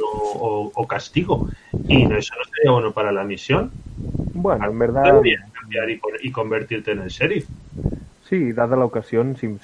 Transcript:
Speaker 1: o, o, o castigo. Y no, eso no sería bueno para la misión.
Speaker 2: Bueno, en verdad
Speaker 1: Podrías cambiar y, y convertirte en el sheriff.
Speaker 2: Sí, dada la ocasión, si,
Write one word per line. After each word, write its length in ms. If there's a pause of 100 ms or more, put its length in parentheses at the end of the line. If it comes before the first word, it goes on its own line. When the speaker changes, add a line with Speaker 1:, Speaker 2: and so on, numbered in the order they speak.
Speaker 1:
o, 300
o, 400
o 120
castigo. 600 (400)
Y 160
no, 120
eso 200
no 80 (100)
sería 180
bueno 200
para 200
la 120
misión. 460 (600)
Speaker 2:
Bueno, 380
en 80
verdad 360
Speaker 1:
Podrías 380
cambiar 380
y, 100 (220)
y 100
convertirte 600
en 100
el 60
sheriff. 380 (840)
Speaker 2:
Sí, 240
dada 240
la 80
ocasión, 520
si, 280